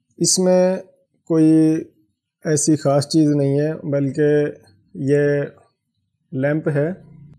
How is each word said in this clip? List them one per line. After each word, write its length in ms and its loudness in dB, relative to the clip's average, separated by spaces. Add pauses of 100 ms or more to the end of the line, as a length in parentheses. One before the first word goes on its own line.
(200)
इसमें 640 2 (480)
कोई 200 4 (960)
ऐसी 300 0
ख़ास 300 0
चीज़ 260 2
नहीं 280 0
है, 140 -2 (120)
बल्कि 440 0 (760)
ये 180 2 (1080)
लैंप 380 -4
है, 160 -2 (540)